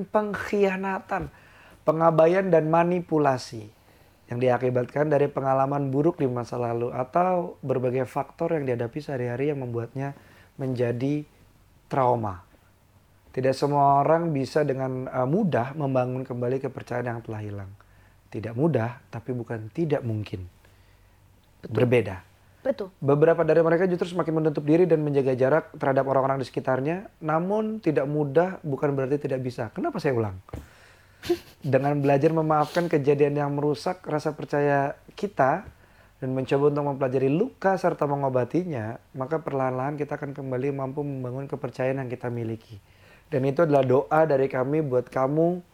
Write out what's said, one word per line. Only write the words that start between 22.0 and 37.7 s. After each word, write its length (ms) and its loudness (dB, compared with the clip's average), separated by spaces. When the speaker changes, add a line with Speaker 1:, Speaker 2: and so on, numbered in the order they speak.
Speaker 2:
Betul. 280 -4
Speaker 1:
Beberapa 440 4
dari 180 4
mereka 240 4
justru 220 0
semakin 320 -2
menutup 240 0
diri 220 4
dan 160 4
menjaga 340 0
jarak 380 2
terhadap 320 0
orang-orang 340 2
di 80 -6
sekitarnya. 600 -4
Namun 600 -2
tidak 240 2
mudah 560 0
bukan 320 -2
berarti 260 0
tidak 240 -4
bisa. 260 -6
Kenapa 280 -6
saya 160 0
ulang? 240 -2
Dengan 400 0
belajar 320 4
memaafkan 560 0
kejadian 480 2
yang 160 -2
merusak 500 -2
rasa 300 -4
percaya 640 0
kita 560 0
dan 160 -8
mencoba 360 2
untuk 180 0
mempelajari 420 0
luka 480 0